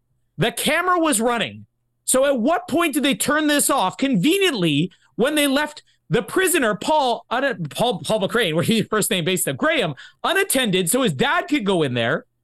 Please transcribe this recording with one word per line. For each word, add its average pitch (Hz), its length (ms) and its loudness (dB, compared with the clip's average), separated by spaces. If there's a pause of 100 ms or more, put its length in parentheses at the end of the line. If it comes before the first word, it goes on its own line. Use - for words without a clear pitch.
(380)
The 220 140 0
camera 349 480 0
was 294 220 0
running. 165 440 -4 (400)
So 262 200 2
at 277 140 2
what 330 280 0
point 330 260 0
did 294 100 0
they 269 120 2
turn 294 320 0
this 294 220 2
off? 220 280 0
Conveniently, 226 960 0 (240)
when 285 200 0
they 285 120 2
left 294 360 -2 (260)
the 220 120 2
prisoner, 302 540 0
Paul, 277 540 0
un-, 233 400 -2
Paul, 220 320 -2
Paul 165 200 -2
McCrane, 190 320 0
<laughs> - 20 -2
where 165 80 0
he's 208 240 2
first - 220 -2
name 185 140 -2
based 185 240 -2
on 139 80 -2
Graham, 254 400 0 (280)
unattended, 254 680 0
so 254 140 2
his 196 100 0
dad 302 340 0
could 277 180 -2
go 185 180 0
in 127 100 -2
there, 123 320 0 (180)